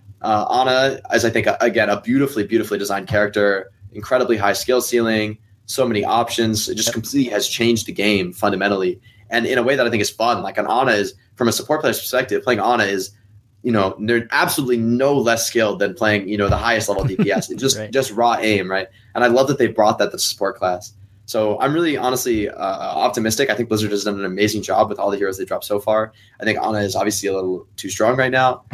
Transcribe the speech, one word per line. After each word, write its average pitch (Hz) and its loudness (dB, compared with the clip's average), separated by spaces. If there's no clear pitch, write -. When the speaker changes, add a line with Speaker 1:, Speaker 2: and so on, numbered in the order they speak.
Speaker 1:
Uh, 107 0
Ana 131 2
is, 117 2
I 117 2
think, 110 -2
a-, 104 2
again, 110 2
a 101 0
beautifully, 135 0
beautifully 104 0
designed 98 -4
character, 101 0
incredibly 120 0
high 101 2
skill 123 0
ceiling, 110 0
so 127 -2
many 107 0
options. 113 0
It - -6
just 107 -2
Speaker 2:
Yep. 117 -2
Speaker 1:
completely 120 -2
has 104 0
changed 117 0
the 95 -10
game 95 0
fundamentally, 98 0
and 117 0
in 123 0
a 120 2
way 135 2
that 123 2
I 113 0
think 104 0
is - -2
fun. 117 0
Like, 98 -6
an 104 -2
Ana 120 2
is, 101 0
from 120 2
a 113 2
support 151 -2
player's 120 0
perspective, 127 -2
playing 117 0
Ana 113 2
is, 98 -4
you 123 0
know, 98 0
they're 117 0
absolutely 139 0
no 123 2
less 113 2
skilled 104 0
than 98 0
playing, 104 0
you 104 -2
know, 101 2
the 104 2
highest 110 0
level 98 -2
D - -2
P 190 2
S. - -2
It 180 -8
just, 131 0
Speaker 2:
<laughs> - -
Right. 107 -10
Speaker 1:
just 127 0
raw 117 2
aim, 98 0
right? 95 -2
And 120 2
I 123 4
love 131 4
that 135 0
they 120 4
brought 110 2
that 101 4
to 95 -8
the 92 -10
support - -4
class. 90 -4
So 107 0
I'm 139 2
really 160 0
honestly, 123 0
uh, - -14
optimistic. 107 0
I 107 0
think 117 -2
Blizzard 104 0
has 101 -2
done 101 -2
an 98 -4
amazing 104 0
job 98 2
with 101 -6
all 101 0
the 98 0
heroes 95 -2
they 95 -6
dropped 92 -6
so 104 -2
far. 110 0
I 107 -8
think 110 2
Ana 107 0
is 98 -2
obviously 101 -2
a 95 0
little 92 -4
too 98 -10
strong 110 2
right 131 0
now. 131 2